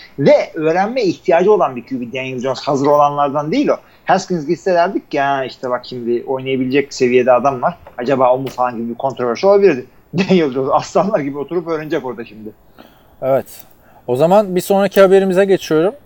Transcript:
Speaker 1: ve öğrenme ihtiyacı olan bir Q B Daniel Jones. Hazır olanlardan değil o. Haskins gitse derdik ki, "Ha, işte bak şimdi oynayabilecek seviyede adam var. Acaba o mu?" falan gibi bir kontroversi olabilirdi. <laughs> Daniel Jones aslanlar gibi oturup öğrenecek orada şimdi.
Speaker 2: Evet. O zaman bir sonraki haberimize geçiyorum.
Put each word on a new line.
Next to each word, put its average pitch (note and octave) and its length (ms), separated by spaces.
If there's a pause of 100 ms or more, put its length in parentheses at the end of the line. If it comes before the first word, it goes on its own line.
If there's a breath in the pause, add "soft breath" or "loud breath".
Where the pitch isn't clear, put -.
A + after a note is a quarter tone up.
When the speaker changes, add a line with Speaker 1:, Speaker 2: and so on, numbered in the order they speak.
(200 loud breath)
Speaker 1:
ve G#3 340
öğrenme F3+ 480
ihtiyacı F3+ 500
olan D#3+ 240
bir A#2 100
Q B2+ 160
B A#2+ 120
Daniel C3 260
Jones. C3 220
Hazır C#3+ 260
olanlardan D3 640
değil B3+ 160
o. C3 80 (300 soft breath)
Haskins F3 420
gitse F3 260
derdik F3+ 380
ki, D3 80
"Ha, C#3 260
işte B2 240
bak B2 160
şimdi A#2+ 420
oynayabilecek C3 640
seviyede B2 380
adam B2 300
var. E3+ 160 (200)
Acaba B2+ 360
o C3 40
mu?" C3+ 100
falan B2 300
gibi A#2 120
bir A#2 60
kontroversi B2 520
olabilirdi. G3 380 (140)
<laughs> - 180
Daniel F#3 340
Jones C3+ 200
aslanlar F#3 480
gibi C#3 180
oturup E3 300
öğrenecek D#3 380
orada A#2 200
şimdi. G#2+ 240 (720 soft breath)
Speaker 2:
Evet. C3 240 (600 soft breath)
O B2 80
zaman F#3 400
bir F3+ 60
sonraki G3 400
haberimize F#3+ 440
geçiyorum. F3 480 (120)